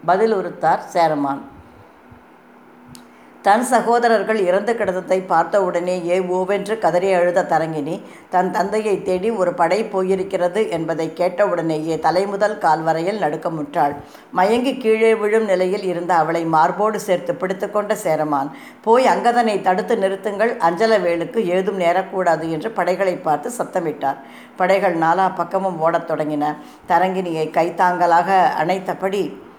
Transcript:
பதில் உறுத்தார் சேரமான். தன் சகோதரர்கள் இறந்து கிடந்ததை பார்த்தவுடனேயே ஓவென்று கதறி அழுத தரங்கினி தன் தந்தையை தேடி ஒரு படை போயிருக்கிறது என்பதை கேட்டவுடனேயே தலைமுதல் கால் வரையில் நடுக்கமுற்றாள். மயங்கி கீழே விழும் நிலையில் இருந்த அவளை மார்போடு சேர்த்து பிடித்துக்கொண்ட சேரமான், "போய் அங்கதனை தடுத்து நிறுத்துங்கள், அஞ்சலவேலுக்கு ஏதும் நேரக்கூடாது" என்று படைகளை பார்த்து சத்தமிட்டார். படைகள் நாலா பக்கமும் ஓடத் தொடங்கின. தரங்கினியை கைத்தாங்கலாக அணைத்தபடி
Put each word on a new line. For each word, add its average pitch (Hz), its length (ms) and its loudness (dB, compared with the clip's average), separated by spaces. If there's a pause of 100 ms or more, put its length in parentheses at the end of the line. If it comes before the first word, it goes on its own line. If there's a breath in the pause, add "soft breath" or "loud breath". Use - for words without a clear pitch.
பதில் 208 280 4
உறுத்தார் 175 520 0
சேரமான். 147 680 -2 (1900 loud breath)
தன் 220 220 4
சகோதரர்கள் 226 720 2
இறந்து 202 380 0
கிடந்ததை 185 440 -2
பார்த்தவுடனேயே 180 1000 0
ஓவென்று 185 600 -2
கதறி 180 340 2
அழுத 175 300 2
தரங்கினி 160 580 -2 (300 loud breath)
தன் 185 200 2
தந்தையை 196 520 -2
தேடி 185 280 -2
ஒரு 180 240 0
படை 180 300 0
போயிருக்கிறது 190 840 -2
என்பதை 160 420 -4
கேட்டவுடனேயே 165 840 -2
தலைமுதல் 196 600 0
கால் 160 240 2
வரையில் 170 380 0
நடுக்கமுற்றாள். 156 760 -2 (360 loud breath)
மயங்கி 240 460 0
கீழே 220 380 2
விழும் 214 300 2
நிலையில் 185 380 0
இருந்த 175 320 -2
அவளை 165 300 2
மார்போடு 180 560 2
சேர்த்து 175 320 -2
பிடித்துக்கொண்ட 196 600 -4
சேரமான், 151 640 -2 (260 loud breath)
"போய் 240 240 4
அங்கதனை 214 540 2
தடுத்து 208 360 0
நிறுத்துங்கள், 196 600 -2
அஞ்சலவேலுக்கு 175 880 0
ஏதும் 190 320 0
நேரக்கூடாது" 175 720 0
என்று 151 200 -4
படைகளை 180 460 0
பார்த்து 147 420 -2
சத்தமிட்டார். 151 580 -4 (400 loud breath)
படைகள் 185 420 2
நாலா 180 380 2
பக்கமும் 180 440 -2
ஓடத் 165 300 0
தொடங்கின. 151 440 -2 (340 loud breath)
தரங்கினியை 175 600 0
கைத்தாங்கலாக 175 1000 2 (140)
அணைத்தபடி 190 840 -4 (120)